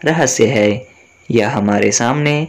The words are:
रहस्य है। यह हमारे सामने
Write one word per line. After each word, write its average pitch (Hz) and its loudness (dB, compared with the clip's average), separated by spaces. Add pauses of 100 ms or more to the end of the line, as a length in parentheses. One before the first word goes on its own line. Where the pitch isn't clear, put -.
रहस्य 147 0
है। 104 0 (440)
यह 110 2
हमारे 104 0
सामने 147 -2